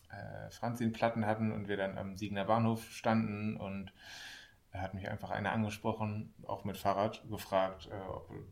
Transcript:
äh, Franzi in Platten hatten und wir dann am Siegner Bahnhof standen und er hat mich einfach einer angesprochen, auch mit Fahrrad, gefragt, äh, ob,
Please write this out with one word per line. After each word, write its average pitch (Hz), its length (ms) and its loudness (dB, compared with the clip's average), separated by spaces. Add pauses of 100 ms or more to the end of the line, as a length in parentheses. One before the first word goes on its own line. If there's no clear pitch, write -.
(100)
äh, 104 400 -10
Franzi 117 340 -2
in 113 80 4
Platten 113 340 2
hatten 110 260 4
und 104 160 -2
wir 101 80 2
dann 98 200 2
am 98 200 -4
Siegner 98 280 0
Bahnhof 113 460 4
standen 110 640 2
und 98 360 -6 (840)
er 95 60 -4
hat 95 140 -4
mich 98 140 -6
einfach - 220 -4
einer 101 220 0
angesprochen, 107 800 0 (140)
auch - 180 -4
mit 98 140 -4
Fahrrad, 101 500 2
gefragt, 95 640 0
äh, 95 160 -6
ob, - 220 -8 (220)